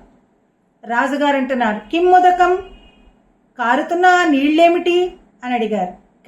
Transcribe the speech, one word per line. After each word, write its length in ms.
రాజుగారు 520
అంటున్నారు, 520
"కిం 160
ముదకం? 520
కారుతున్న 460
ఆ 180
నీళ్ళేమిటి?" 920
అని 100
అడిగారు. 380